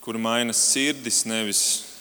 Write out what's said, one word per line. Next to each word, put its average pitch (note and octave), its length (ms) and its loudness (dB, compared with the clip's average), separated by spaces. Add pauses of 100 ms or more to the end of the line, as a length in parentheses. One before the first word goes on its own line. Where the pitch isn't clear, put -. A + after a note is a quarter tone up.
kura A2+ 180 -4
maina A#2 340 2
sirdis, C3+ 720 2
nevis, A2 360 0 (380)